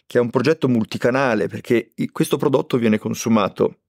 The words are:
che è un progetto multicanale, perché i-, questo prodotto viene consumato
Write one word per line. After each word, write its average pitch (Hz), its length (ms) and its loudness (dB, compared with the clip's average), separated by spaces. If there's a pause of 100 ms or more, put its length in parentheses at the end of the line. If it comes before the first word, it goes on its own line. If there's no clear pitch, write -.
che - 100 -4
è 120 60 4
un 120 80 -2
progetto 139 360 0
multicanale, 120 840 0
perché 113 480 -2
i-, - 120 -6
questo 160 300 -2
prodotto 135 400 0
viene 110 200 2
consumato 110 920 -2